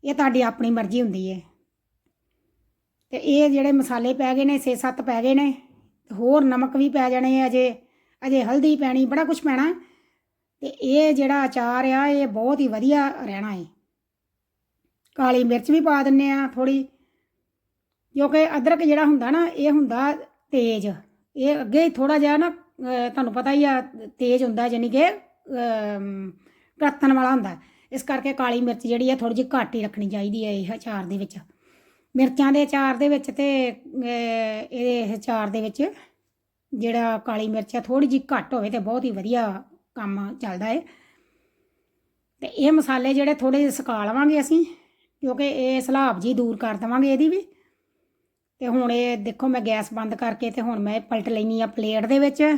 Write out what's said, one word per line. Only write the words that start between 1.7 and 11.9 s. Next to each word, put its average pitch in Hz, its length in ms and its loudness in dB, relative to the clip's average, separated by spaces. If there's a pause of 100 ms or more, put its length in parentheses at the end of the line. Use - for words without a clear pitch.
ਤੇ 262 60 -8
ਇਹ 294 340 4
ਜਿਹੜੇ 277 220 2
ਮਸਾਲੇ 254 420 0
ਪੈ 262 200 0
ਗਏ 269 100 0
ਨੇ, 277 140 2
ਛੇ 262 160 -2
ਸੱਤ 254 280 -6
ਪੈ 226 200 -2
ਗਏ 262 120 4
ਨੇ, 277 180 2 (560)
ਤੇ 220 60 -14
ਹੋਰ 262 300 4
ਨਮਕ 262 320 2
ਵੀ 277 120 4
ਪੈ 254 220 2
ਜਾਣੇ 262 320 2
ਆ, 262 40 2
ਅਜੇ, 254 280 2 (520)
ਅਜੇ 262 180 2
ਹਲਦੀ 285 320 4
ਪੈਣੀ, 262 280 2
ਬੜਾ 277 200 0
ਕੁਛ 311 180 -2
ਪੈਣਾ। 294 320 2 (840)
ਤੇ 277 60 -10
ਇਹ 294 480 2
ਜਿਹੜਾ 277 300 2
ਅਚਾਰ 254 400 -2
ਆ 262 220 2